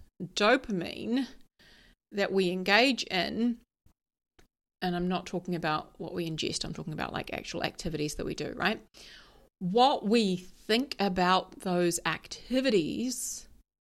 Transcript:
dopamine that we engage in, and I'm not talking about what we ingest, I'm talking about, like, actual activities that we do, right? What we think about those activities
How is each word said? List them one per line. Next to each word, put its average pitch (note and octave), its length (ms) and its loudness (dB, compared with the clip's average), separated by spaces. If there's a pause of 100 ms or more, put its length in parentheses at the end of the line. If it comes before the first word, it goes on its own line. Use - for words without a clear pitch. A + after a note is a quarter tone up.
(340)
dopamine A#3 960 0 (800)
that G3+ 220 -2
we F#3+ 180 2
engage G3+ 540 4
in, A3+ 540 -2 (1200)
and F3+ 140 -2
I'm F3 120 -2
not F3+ 160 -2
talking F3+ 300 -4
about D#3+ 440 -2
what F3 140 -8
we F3 160 -4
ingest, - 360 -4
I'm - 100 -6
talking E3 180 -8
about, - 200 -6
like, - 200 -8
actual - 300 -8
activities D3+ 540 -4
that - 100 -6
we - 80 -4
do, C#3+ 220 -8
right? G#3 280 -2 (720)
What A#3 480 4
we G3+ 300 4
think A3+ 600 -2
about F#3 640 2
those F3 440 2
activities A3+ 1400 0 (320)